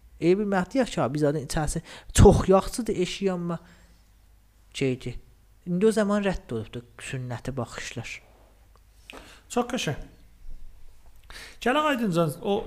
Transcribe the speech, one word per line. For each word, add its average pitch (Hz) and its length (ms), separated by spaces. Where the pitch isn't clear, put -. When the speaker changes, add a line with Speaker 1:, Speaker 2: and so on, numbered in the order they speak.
Speaker 1:
Elə 180 180
bir 202 140
məhdiyək 190 400
ki, 143 200
biz 151 140
adın 143 200
içərisi 160 340
çox - 360
yaxşıdır 190 560
eşiyə, 190 280
amma 175 260
şeydi. 127 420
İndi 180 220
o 220 40
zaman 208 320
rədd 180 300
olubdu 113 320
sünnəti 127 560
baxışlar. - 600
Speaker 2:
Çox 240 220
qəşəng. - 320
Gələk 294 260
Aydıncan, 180 520
o 202 260